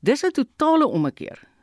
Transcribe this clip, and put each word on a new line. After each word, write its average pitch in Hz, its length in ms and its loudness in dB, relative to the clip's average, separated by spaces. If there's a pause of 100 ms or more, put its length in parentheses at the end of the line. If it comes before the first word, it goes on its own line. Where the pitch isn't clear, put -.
Dis 262 220 0
'n 370 80 0
totale 311 560 0
ommekeer - 520 -4 (240)